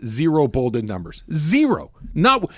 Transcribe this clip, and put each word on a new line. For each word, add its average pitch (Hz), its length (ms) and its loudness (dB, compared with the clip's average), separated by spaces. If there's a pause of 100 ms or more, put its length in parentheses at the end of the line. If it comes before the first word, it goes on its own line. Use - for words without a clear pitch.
zero 147 420 2
bolded 120 400 -2
numbers. 90 360 -10 (100)
Zero. 202 560 2 (240)
Not, 247 280 2 (160)